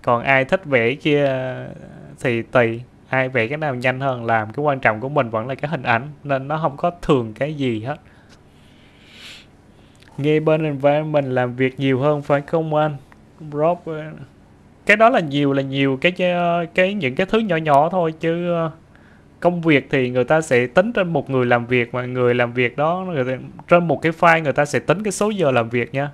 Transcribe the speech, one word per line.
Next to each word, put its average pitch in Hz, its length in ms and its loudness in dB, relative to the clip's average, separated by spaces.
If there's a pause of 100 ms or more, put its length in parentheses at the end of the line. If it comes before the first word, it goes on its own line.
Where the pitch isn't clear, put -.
Còn 120 220 2
ai 135 220 4
thích 190 200 -2
vẽ 127 300 2
kia 139 580 0 (680)
thì 117 200 0
tùy, 117 400 2 (280)
ai 131 200 0
vẽ 120 180 0
cái 147 100 -6
nào 151 180 -4
nhanh 127 240 -2
hơn 127 260 -4
làm. 110 280 0
Cái 147 100 -4
quan 143 160 0
trọng 110 200 0
của 127 100 -6
mình 143 200 0
vẫn 113 180 -4
là 135 80 -6
cái 147 160 -6
hình 143 120 -6
ảnh, 120 240 0 (160)
nên 135 240 -4
nó 151 100 -4
không 151 200 -2
có 175 140 -2 (100)
thường 120 320 0
cái 143 200 -4
gì 123 300 -4
hết. 139 120 -8 (2250)
Nghe 151 220 2
bên 156 240 2
environment 147 600 0
làm 123 300 -2
việc 131 240 0
nhiều 135 200 2
hơn 147 220 0
phải 143 200 0
không 160 340 -2
anh? 151 220 0 (540)
Rob, 156 340 0
ờ, 156 180 -10 (800)
cái 208 120 4
đó 226 120 6
là 254 100 2
nhiều, 143 340 0
là 139 80 0
nhiều 135 400 0
cái, 175 100 2
cái, 180 220 -2 (420)
cái, 185 180 2
những 135 220 -4
cái 185 100 0
thứ 220 140 0
nhỏ 208 160 -2
nhỏ 156 340 4
thôi 170 300 0
chứ, 170 340 -2
ờ, 165 180 -2 (680)
công 175 220 2
việc 156 300 4
thì 127 180 2
người 123 140 2
ta 156 180 2
sẽ 127 260 2
tính 202 260 2
trên 180 200 0
một 139 160 -2
người 131 160 2
làm 120 200 2
việc, 120 280 0
mà 123 120 -4
người 123 300 0
làm 120 180 0
việc 120 240 -2
đó, 170 360 -2
người 131 120 -2
ta, 127 60 -4 (360)
trên 175 200 4
một 143 140 0
cái 160 100 0
file 165 300 4
người 139 120 -2
ta 147 120 2
sẽ 135 140 -2
tính 175 240 0
cái 208 80 -4
số 208 180 -2
giờ 180 220 0
làm 117 180 0
việc 117 240 -4
nha. 139 200 -4